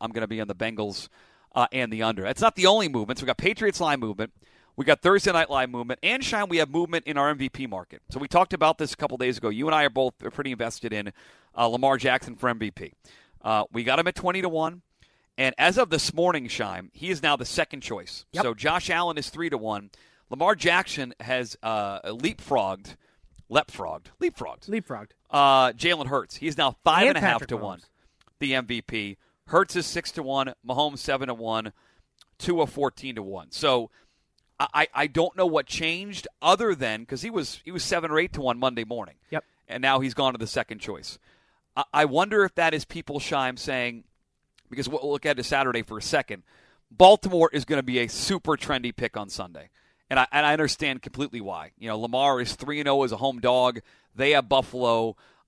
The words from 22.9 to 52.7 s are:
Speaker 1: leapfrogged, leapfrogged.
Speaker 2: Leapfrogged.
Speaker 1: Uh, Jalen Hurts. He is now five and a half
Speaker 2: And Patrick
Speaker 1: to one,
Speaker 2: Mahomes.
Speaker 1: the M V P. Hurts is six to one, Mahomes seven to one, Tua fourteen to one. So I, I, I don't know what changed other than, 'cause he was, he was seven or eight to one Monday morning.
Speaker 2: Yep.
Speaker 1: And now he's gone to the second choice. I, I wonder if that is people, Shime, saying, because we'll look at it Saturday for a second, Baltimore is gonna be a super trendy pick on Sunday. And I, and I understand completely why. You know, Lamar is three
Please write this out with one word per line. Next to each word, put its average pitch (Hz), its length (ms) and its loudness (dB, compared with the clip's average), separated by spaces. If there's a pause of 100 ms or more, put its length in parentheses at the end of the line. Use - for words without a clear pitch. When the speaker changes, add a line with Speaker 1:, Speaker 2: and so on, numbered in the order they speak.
Speaker 1:
leapfrogged, 92 560 -4 (140)
leapfrogged. - 480 -8
Speaker 2:
Leapfrogged. 143 420 -10 (180)
Speaker 1:
Uh, 135 440 6
Jalen 151 340 0
Hurts. 127 300 -4
He 151 100 -8
is 151 100 -4
now 135 280 0
five 175 240 6
and 277 100 2
a - 20 -2
half 120 200 0
Speaker 2:
And - 0 -
Patrick 120 80 -14
Speaker 1:
to 120 80 -4
one, 98 240 -10
Speaker 2:
Mahomes. - 80 -20 (500)
Speaker 1:
the 135 160 -2
M 127 120 -2
V 117 140 -6
P. 101 360 -8 (320)
Hurts 180 280 2
is 170 100 -2
six - 260 -6
to 165 100 -10
one, 135 320 -2 (120)
Mahomes 139 320 -2
seven 135 300 -4
to 123 60 -4
one, 110 380 -4 (640)
Tua 165 280 0
fourteen 135 500 -6
to 110 60 -8
one. 95 280 -12
So 127 400 2 (680)
I, 139 140 -2
I, 151 220 2
I 143 140 0
don't 160 280 0
know 185 100 4
what 156 200 2
changed 180 640 -6 (120)
other 196 340 4
than, 117 300 -4
'cause 123 180 -8
he 214 80 -8
was, 170 340 -6
he 170 80 -14
was 175 120 -8
seven 165 260 -2
or 156 80 4
eight 180 160 0
to 156 60 -6
one 123 180 0
Monday 123 260 0
morning. 107 320 -10 (140)
Speaker 2:
Yep. 156 140 -6 (240)
Speaker 1:
And 123 140 -8
now 135 180 4
he's 131 140 -4
gone 135 180 0
to 120 60 -8
the 113 80 -8
second 113 320 -6
choice. - 400 -12 (580)
I, 139 160 0
I 151 140 4
wonder 196 380 2
if 185 100 -4
that 165 180 2
is 147 120 -4
people, 147 340 -10
Shime, 131 400 -2
saying, 120 460 -4 (680)
because 123 180 -4
we'll 143 220 -2
look 143 160 -2
at 147 120 2
it 123 60 -4
Saturday 131 380 2
for 110 160 -10
a 110 40 -10
second, 110 420 -2 (460)
Baltimore 185 640 8
is 147 120 -2
gonna 143 180 0
be 123 160 0
a 120 100 0
super 156 480 -2
trendy 123 380 -4
pick 120 220 -6
on 104 120 -8
Sunday. 87 420 -12 (380)
And 131 120 4
I, 127 100 4
and 147 160 2
I 147 60 4
understand 147 500 0
completely - 380 -8
why. 85 380 -10
You - 100 -12
know, 110 100 -4
Lamar 127 420 2
is 123 140 -4
three 147 240 -6